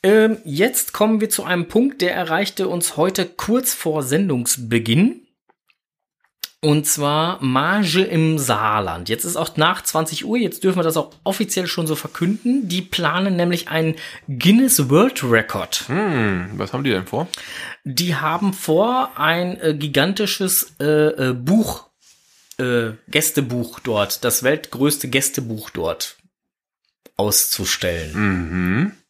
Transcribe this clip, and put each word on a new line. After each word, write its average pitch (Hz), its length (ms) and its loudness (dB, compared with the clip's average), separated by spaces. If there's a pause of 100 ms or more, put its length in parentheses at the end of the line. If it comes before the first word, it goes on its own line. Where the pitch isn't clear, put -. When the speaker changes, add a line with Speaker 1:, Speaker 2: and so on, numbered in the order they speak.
Speaker 1:
ähm, 220 420 4
jetzt 175 480 -2
kommen 220 260 2
wir 214 120 -2
zu - 140 -4
einem 175 220 -2
Punkt, 269 360 2
der 180 100 0
erreichte 180 540 -2
uns 175 280 -2
heute 185 300 0
kurz - 480 -2
vor 151 300 -2
Sendungsbeginn. 127 1200 0 (1400)
Und 151 240 4
zwar 151 580 0
Marge 165 600 2
im 160 340 2
Saarland. 107 720 0
Jetzt 113 160 -2
ist 175 100 -4
auch 160 220 -4
nach 170 240 2
zwanzig 160 420 -4
Uhr, 220 140 -2
jetzt 214 260 -2
dürfen 185 140 2
wir 170 60 2
das 160 120 0
auch 147 160 -2 (120)
offiziell 190 420 -2
schon 165 220 -4
so 156 80 0
verkünden. 220 760 -2
Die 180 140 -2
planen 180 520 0
nämlich 175 340 0
einen 160 260 0 (320)
Guinness 156 640 4
World 202 320 4
Record. 113 640 0
Speaker 2:
Hm, 117 640 0
was 101 180 -6
haben 135 120 -4
die 131 80 0
denn 92 160 0
vor? 151 200 -4 (560)
Speaker 1:
Die 160 320 -2
haben 175 380 -2
vor, 226 640 0
ein, 175 420 0
äh, 156 160 0
gigantisches, 185 1040 -2
äh, 151 500 2
äh, 127 40 0
Buch, 160 540 0 (720)
äh, 120 320 0 (160)
Gästebuch 123 720 -2
dort, 104 440 -2
das 117 200 0
weltgrößte 139 640 0
Gästebuch 120 640 -4
dort - 460 -6 (1000)
auszustellen. 87 960 -2
Speaker 2:
Mhm. 90 800 0 (180)